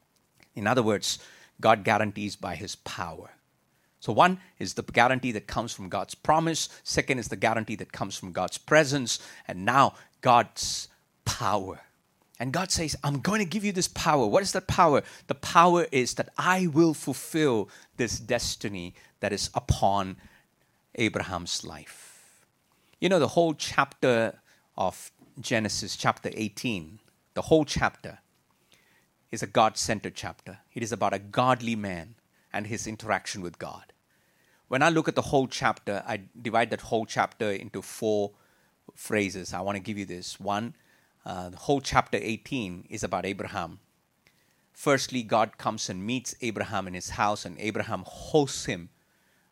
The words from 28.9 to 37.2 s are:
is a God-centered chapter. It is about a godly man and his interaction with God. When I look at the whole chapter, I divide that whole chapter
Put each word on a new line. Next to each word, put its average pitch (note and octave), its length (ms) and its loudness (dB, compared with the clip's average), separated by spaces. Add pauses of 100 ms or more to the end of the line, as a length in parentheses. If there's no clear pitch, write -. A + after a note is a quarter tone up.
is A2+ 100 -6
a A2+ 40 -6
God-centered G#2+ 680 0
chapter. - 440 -14 (160)
It A#2 80 -6
is A2 100 -4
about G2+ 220 0
a G2 40 -2
godly A#2 560 0
man G2+ 420 -8 (360)
and G#2 140 -6
his G#2 200 -6
interaction G#2+ 540 -4
with E2+ 180 -10
God. - 340 -14 (760)
When C3 140 2
I D#3+ 60 6
look D#3+ 200 2
at D#3+ 60 0
the - 160 0
whole C3+ 160 4
chapter, G#2+ 600 -2
I G#2+ 160 -6 (180)
divide A2+ 300 2
that A2 100 -4
whole A2+ 240 -2
chapter G#2+ 480 -2